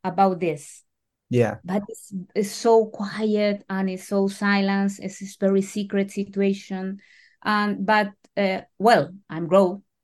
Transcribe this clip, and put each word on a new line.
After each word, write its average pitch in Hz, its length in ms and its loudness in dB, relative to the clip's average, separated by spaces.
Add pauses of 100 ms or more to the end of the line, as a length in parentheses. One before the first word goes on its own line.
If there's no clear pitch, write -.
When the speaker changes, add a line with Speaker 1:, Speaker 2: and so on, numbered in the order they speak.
Speaker 1:
about 185 360 2
this. 156 440 -6 (460)
Speaker 2:
Yeah. 120 340 2
Speaker 1:
But 196 240 -4
it's, - 260 -16 (200)
it's 202 180 -2
so 226 360 4
quiet 208 840 -2
and 190 200 -2
it's 185 180 -10
so 196 200 0
silent. 196 720 0
It's, 196 220 -12
it's 196 140 -14
very 196 260 2
secret 196 480 -4
situation. 196 880 -4 (480)
And, 208 400 -2
but, 208 260 2 (240)
uh, 190 260 0 (180)
well, 190 320 4 (180)
I'm 165 180 -6
grown. 196 360 4 (200)